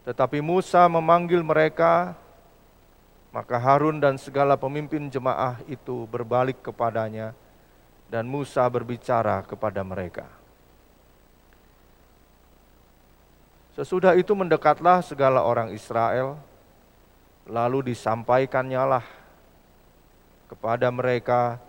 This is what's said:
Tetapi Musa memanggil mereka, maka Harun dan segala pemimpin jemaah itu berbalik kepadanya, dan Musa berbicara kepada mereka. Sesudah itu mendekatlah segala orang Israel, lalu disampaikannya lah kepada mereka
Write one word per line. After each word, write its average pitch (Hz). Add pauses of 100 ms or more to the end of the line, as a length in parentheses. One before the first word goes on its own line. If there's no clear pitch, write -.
Tetapi 131
Musa 175
memanggil 170
mereka, 165 (1120)
maka 120
Harun 143
dan 139
segala 139
pemimpin 147
jemaah 123
itu 123
berbalik 120
kepadanya, 110 (720)
dan 117
Musa 131
berbicara 117
kepada 101
mereka. 92 (3500)
Sesudah 180
itu 185
mendekatlah 170
segala 131
orang 117
Israel, 120 (1040)
lalu 123
disampaikannya 127
lah 131 (1400)
kepada 120
mereka 123